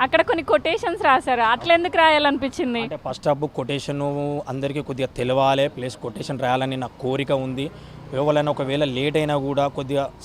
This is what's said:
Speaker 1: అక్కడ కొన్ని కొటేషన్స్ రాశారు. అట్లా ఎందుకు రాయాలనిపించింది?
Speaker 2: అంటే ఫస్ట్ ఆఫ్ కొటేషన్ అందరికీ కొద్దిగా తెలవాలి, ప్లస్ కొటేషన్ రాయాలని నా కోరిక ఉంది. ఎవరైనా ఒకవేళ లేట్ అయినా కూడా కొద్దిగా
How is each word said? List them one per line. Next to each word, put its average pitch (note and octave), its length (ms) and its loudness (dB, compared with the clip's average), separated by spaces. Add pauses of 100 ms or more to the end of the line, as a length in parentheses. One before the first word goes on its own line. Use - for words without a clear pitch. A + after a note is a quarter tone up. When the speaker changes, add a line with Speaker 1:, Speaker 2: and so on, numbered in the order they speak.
Speaker 1:
అక్కడ C4 200 4
కొన్ని E4 220 0
కొటేషన్స్ E4+ 600 0
రాశారు. C4 380 4
అట్లా A#3 320 2
ఎందుకు E4+ 240 2
రాయాలనిపించింది? C#4+ 840 2
Speaker 2:
అంటే - 180 -6 (100)
ఫస్ట్ - 180 -6
ఆఫ్ C#3+ 280 0
కొటేషన్ C#3+ 460 -4 (480)
అందరికీ C3+ 320 -4
కొద్దిగా C3 260 -4 (100)
తెలవాలి, C3+ 520 4
ప్లస్ B2+ 280 -8
కొటేషన్ B2+ 420 -8
రాయాలని C3 380 0
నా B2+ 100 -6
కోరిక C3+ 440 -4
ఉంది. C3+ 400 -2 (420)
ఎవరైనా D3 380 2
ఒకవేళ C#3 320 -2
లేట్ C#3 340 0
అయినా D3+ 200 2
కూడా C#3 300 0
కొద్దిగా C#3 420 -4 (160)